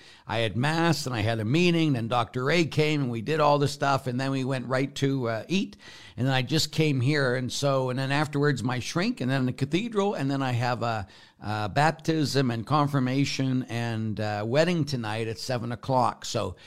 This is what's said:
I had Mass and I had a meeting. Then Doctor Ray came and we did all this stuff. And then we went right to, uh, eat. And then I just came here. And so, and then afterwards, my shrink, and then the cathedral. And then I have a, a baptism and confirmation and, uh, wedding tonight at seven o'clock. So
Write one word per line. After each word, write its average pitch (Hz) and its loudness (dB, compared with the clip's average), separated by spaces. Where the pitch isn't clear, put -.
I 110 -2
had 113 0
Mass 160 0
and 127 -4
I 104 0
had 113 0
a 107 -2
meeting. 160 4
Then 113 -2
Doctor 120 0
Ray 165 2
came 151 0
and 123 -2
we 117 -4
did 147 -2
all 147 6
this 139 2
stuff. 139 0
And 123 -2
then 135 -2
we 135 -2
went 127 -4
right 135 0
to, 135 0
uh, 110 -4
eat. 190 -2
And 117 -2
then 135 2
I 131 2
just 147 0
came 151 2
here. 135 2
And 127 -2
so, 135 0
and 123 -2
then 135 -2
afterwards, 143 0
my 127 -2
shrink, 185 -2
and 123 -2
then 131 0
the 127 0
cathedral. 202 0
And 139 -2
then 139 -2
I 131 0
have 123 0
a, 113 -2
a 107 -4
baptism 143 2
and 113 -4
confirmation 135 0
and, 110 -4
uh, 107 -2
wedding 160 2
tonight 113 -4
at 110 -6
seven 120 -4
o'clock. 120 0
So 98 -4